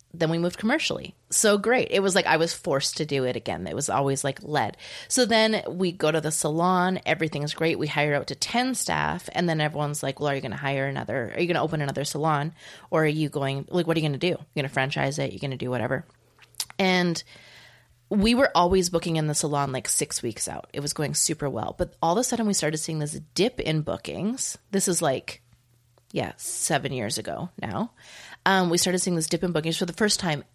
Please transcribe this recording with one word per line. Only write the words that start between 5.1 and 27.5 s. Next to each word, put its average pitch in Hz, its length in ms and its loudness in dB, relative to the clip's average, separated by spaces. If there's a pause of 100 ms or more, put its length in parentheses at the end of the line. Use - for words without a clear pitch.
then 220 440 4
we 175 240 0
go 156 180 2
to 160 80 2
the 156 140 -2
salon. 180 720 2
Everything's 151 480 0
great. 160 260 0
We 151 80 0
hire 147 280 2
out 139 120 -2
to 143 80 -8
ten 254 400 -2
staff. 156 560 -2
And 175 160 0
then 160 140 0
everyone's 147 420 -2
like, 135 160 -4
"Well, 147 80 -2
are 139 80 0
you 135 60 -4
gonna 135 160 -6
hire 139 280 -2
another? 131 480 -4
Are - 60 -4
you 175 80 2
gonna 156 160 2
open 160 180 -2
another 139 220 -2
salon? 151 500 -2 (360)
Or 156 160 4
are - 20 4
you 151 220 0
going, 139 400 -2
like, 175 180 0
what 165 80 2
are 160 60 2
you 156 40 2
gonna 143 120 0
do? 165 100 0
You're - 200 -2 (100)
gonna 139 100 0
franchise 139 500 0
it? 139 140 -2
You're - 80 -12
gonna 135 160 -4
do 123 140 -4
whatever?" 123 340 -2 (760)
And 180 460 2 (840)
we 214 260 4
were - 180 6
always 175 360 6
booking 170 260 0
in 156 120 2
the 151 60 0
salon, 143 380 0
like, 131 160 -4
six - 340 -2
weeks - 280 -4
out. - 240 -12
It 143 80 -6
was 147 100 -4
going 147 220 -2
super 151 360 0
well. 113 280 -4
But - 240 -4
all 165 100 4
of 180 60 2
a 247 80 2
sudden 233 220 0
we 202 60 2
started 156 260 0
seeing 160 200 -4
this 147 180 -4 (160)
dip 208 280 0
in 156 220 0
bookings. 151 720 -6 (140)
This 196 180 2
is, 170 120 0
like, 135 400 -2 (720)
yeah, 104 220 -4
seven - 560 -2
years 120 260 -4
ago 110 320 -6 (120)